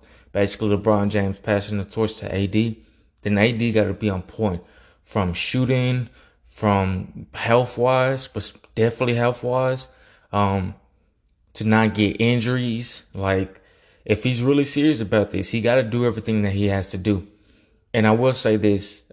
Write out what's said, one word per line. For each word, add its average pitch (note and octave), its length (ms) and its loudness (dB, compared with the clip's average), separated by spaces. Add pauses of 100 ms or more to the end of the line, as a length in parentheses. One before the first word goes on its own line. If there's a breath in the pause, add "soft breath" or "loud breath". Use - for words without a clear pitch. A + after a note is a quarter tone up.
(320 soft breath)
basically G2+ 440 0
LeBron G#2 320 2
James G2 300 -2
passing G2+ 400 -2
the F#2+ 80 -4
torch A2 320 -4
to - 160 -8
A G2 120 0
D, A2 380 -2 (380 soft breath)
then G2+ 160 0
A A#2 140 4
D A#2 200 0
gotta G2+ 220 2
be G#2+ 160 -2
on F#2 100 -2
point F#2 420 -4 (380 soft breath)
from F2+ 320 -2
shooting, B2+ 800 0 (340 soft breath)
from F#2+ 880 -2
health-wise, B2+ 960 0
but - 240 -10 (220)
definitely A#2 400 0
health-wise, B2 760 -2 (420 soft breath)
um, G2 440 0 (800)
to G#2 100 -6
not A2 300 4
get G#2 260 2
injuries. A#2+ 840 -2 (100)
Like, F#2+ 480 -2 (420 soft breath)
if G#2+ 200 0
he's B2 180 -2
really C#3+ 240 2
serious D3 340 0
about G#2 300 0
this, F#2+ 180 -6
he A#2 140 -4
gotta A#2+ 220 2
do A#2+ 200 -2
everything A2 380 -2
that G2 100 0
he G2+ 140 0
has G2 240 -2
to F#2 80 -8
do. F#2+ 280 -2 (680 soft breath)
And A2 120 4
I G#2+ 60 6
will B2 220 2
say A2 220 2
this, G2+ 560 0